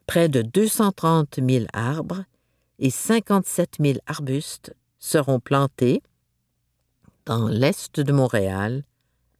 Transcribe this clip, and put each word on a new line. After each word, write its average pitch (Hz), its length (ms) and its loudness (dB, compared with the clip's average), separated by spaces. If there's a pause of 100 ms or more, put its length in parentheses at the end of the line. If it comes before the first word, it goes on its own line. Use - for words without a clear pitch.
Près 170 220 2
de 135 120 2
deux 185 260 0
cent 208 240 2
trente 160 460 0
mille 127 360 2
arbres 156 500 -4 (560)
et 135 100 2
cinquante-sept 196 880 -2
mille 139 280 2
arbustes 147 680 -8 (240)
seront 135 420 0
plantés 139 640 0 (1200)
dans 110 220 -2
l'est 123 520 -2
de 143 120 0
Montréal 113 720 0 (560)